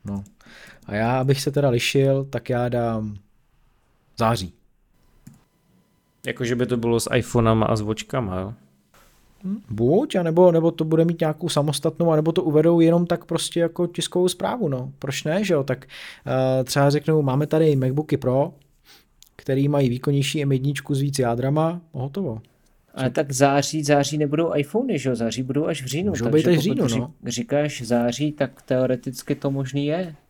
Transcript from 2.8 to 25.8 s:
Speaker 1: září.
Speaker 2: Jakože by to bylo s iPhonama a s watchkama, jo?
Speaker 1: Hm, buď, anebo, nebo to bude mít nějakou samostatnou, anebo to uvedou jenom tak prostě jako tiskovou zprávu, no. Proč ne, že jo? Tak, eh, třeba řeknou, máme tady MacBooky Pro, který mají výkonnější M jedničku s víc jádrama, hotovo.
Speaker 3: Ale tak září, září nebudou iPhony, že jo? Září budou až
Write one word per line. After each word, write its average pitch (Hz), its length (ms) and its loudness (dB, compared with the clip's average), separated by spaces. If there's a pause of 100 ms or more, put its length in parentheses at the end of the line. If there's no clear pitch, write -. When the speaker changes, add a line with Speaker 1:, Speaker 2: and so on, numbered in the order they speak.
Speaker 1:
září. 110 360 0 (1700)
Speaker 2:
Jakože 123 300 -2
by 120 100 0
to 120 120 -2
bylo 117 220 2
s - 160 -4
iPhonama 113 500 2
a 113 100 2
s 107 60 -2
watchkama, 107 580 -4
jo? 98 140 -8 (880)
Speaker 1:
Hm, 202 260 -8
buď, 139 460 0
anebo, 175 360 6
nebo 165 200 2
to 165 120 -6
bude 160 220 2
mít 170 140 -2
nějakou 156 300 -2
samostatnou, 156 640 0
anebo 156 200 2
to 175 120 0
uvedou 160 360 4
jenom 170 260 4
tak 170 200 -4
prostě - 340 -4
jako 170 280 0
tiskovou 180 400 -2
zprávu, 190 420 -2
no. 131 300 -6
Proč 139 240 -6
ne, 180 200 -2
že 185 100 0
jo? 139 100 2
Tak, 131 220 -4 (760)
eh, 131 40 0
třeba 143 260 2
řeknou, 147 320 2
máme 143 260 0
tady 156 280 4
MacBooky 135 420 0
Pro, 139 360 0 (840)
který 139 320 0
mají 143 220 2
výkonnější 143 520 -2
M 139 100 0
jedničku 139 440 -2
s 135 60 0
víc 139 180 -2
jádrama, 139 640 0 (100)
hotovo. 135 500 -6 (540)
Speaker 3:
Ale 131 140 -2
tak 139 220 -2
září, 139 520 2
září 143 340 2
nebudou 151 380 0
iPhony, 196 440 -2
že 127 100 -2
jo? 123 60 0
Září 113 280 -2
budou 135 220 -2
až 170 180 -4